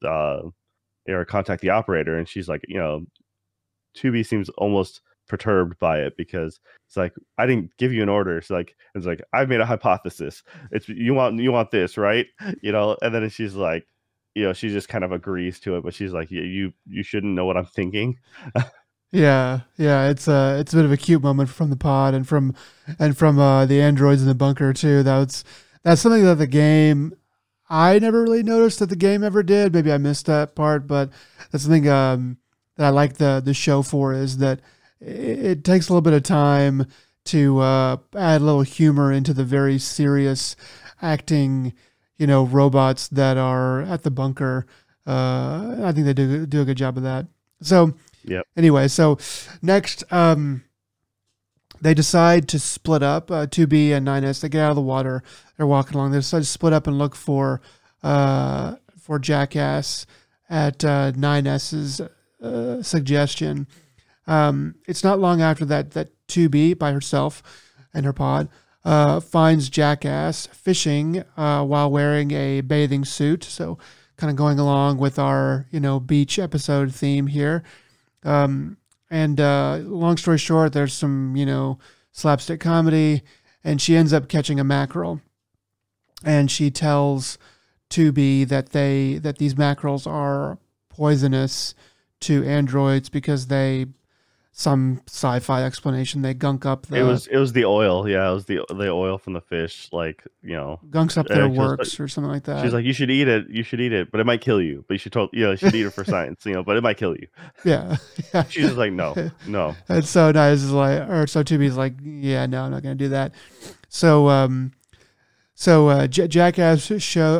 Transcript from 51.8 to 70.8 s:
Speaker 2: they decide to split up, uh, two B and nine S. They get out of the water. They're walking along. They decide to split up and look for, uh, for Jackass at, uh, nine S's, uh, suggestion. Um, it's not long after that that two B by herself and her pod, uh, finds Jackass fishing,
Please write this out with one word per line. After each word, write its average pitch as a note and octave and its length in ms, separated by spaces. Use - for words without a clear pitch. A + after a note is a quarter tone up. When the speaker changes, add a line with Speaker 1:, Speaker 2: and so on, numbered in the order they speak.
Speaker 2:
they D#3 120
decide E3+ 560
to D3+ 100
split D#3 420
up, D#3 300
uh, D3+ 160
two E3 200
B D3 260
and C3+ 100
nine C#3 220
S. C#3 160
They D#3 80
get D#3 120
out D3+ 100
of C#3+ 40
the D3 60
water. C3 420
They're D3+ 100
walking C#3 280
along. C#3 160
They C#3+ 60
decide D3+ 220
to D3 60
split D#3+ 280
up D3+ 140
and C#3 100
look C#3+ 180
for, C3+ 460
uh, C3+ 720
for D3+ 200
Jackass C#3+ 840
at, D3+ 340
uh, C#3 320
nine C#3+ 320
S's, C#3 540
uh, A#3+ 400
suggestion. C#3+ 840
Um, D3+ 480
it's F3 180
not F#3+ 160
long F3 220
after D#3+ 240
that D3 260
that D#3+ 180
two E3 220
B D3+ 240
by D3+ 180
herself C#3 500
and D3 120
her C#3 80
pod, C#3+ 360
uh, D3+ 380
finds D#3+ 480
Jackass D3 800
fishing, D#3+ 760